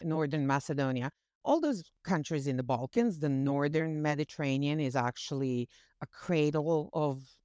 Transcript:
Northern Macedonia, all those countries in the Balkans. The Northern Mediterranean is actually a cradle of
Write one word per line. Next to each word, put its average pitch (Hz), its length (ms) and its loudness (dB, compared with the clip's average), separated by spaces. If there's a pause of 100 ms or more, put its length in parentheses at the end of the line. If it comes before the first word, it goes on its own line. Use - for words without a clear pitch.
Northern 156 440 0
Macedonia, 135 640 0 (340)
all 302 160 4
those 269 220 0 (200)
countries 151 440 0
in 131 100 0
the 127 60 0
Balkans. 135 560 0
The 147 100 0
Northern 143 720 0
Mediterranean 147 800 0
is 135 160 0
actually 127 720 -2 (320)
a 127 60 -10
cradle 156 880 0
of 139 300 0 (200)